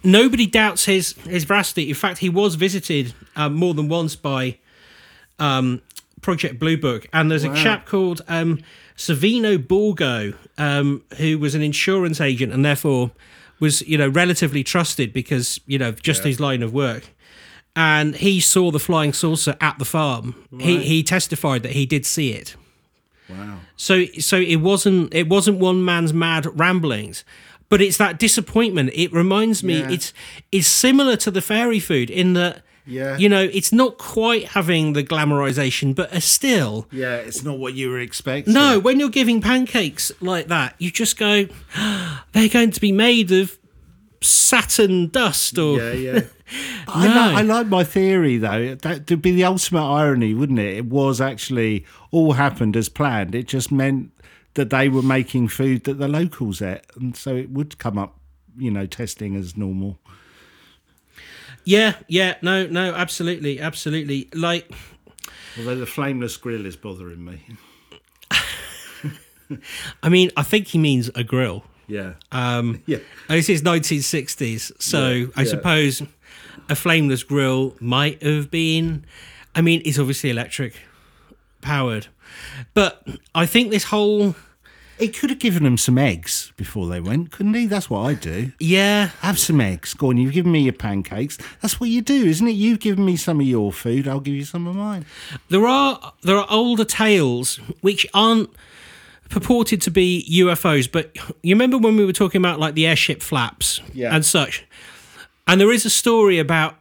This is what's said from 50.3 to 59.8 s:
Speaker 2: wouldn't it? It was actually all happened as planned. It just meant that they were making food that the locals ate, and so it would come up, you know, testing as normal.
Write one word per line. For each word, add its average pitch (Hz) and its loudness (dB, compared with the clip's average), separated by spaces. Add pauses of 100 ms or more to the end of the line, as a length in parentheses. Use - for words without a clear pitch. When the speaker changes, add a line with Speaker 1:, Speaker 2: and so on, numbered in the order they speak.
Speaker 2:
wouldn't 127 0
it? 101 -2
It 113 -6
was 131 0
actually 117 -2 (280)
all 160 4
happened 120 0
as 113 -2
planned. 107 -4
It 120 -8
just - -6
meant 135 -2 (420)
that 131 -2
they 139 2
were 131 0
making 131 0
food 131 -2
that 139 -4
the 139 -6
locals 143 -4
ate, 98 -8 (120)
and 123 -8
so 135 -8
it 131 -8
would 147 -8
come 104 -6
up, - -8 (400)
you 123 -6
know, 98 -4
testing 101 -10
as 92 -8
normal. 95 -6 (1700)